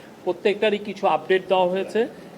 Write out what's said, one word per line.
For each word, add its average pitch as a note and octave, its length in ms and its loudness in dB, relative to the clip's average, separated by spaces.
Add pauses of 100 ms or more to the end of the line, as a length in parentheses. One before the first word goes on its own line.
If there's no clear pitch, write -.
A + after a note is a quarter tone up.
(240)
প্রত্যেকটারই G#3 540 0
কিছু G3 300 -4
আপডেট F#3 400 2
দেওয়া F#3 220 4
হয়েছে G3 380 -2 (300)